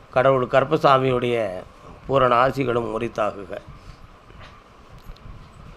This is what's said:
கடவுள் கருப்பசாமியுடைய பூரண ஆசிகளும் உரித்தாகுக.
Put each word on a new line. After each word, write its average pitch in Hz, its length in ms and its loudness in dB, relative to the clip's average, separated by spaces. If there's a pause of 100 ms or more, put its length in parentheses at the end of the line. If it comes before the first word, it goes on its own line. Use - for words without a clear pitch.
(100)
கடவுள் 127 420 2
கருப்பசாமியுடைய 131 840 2 (640)
பூரண 127 320 2
ஆசிகளும் 123 580 0
உரித்தாகுக. 107 600 -6 (2250)